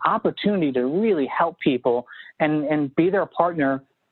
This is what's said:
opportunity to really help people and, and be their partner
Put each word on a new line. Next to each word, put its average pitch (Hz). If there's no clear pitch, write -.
opportunity 185
to 123
really 165
help 170
people 123
and, 151
and 147
be 170
their 190
partner 147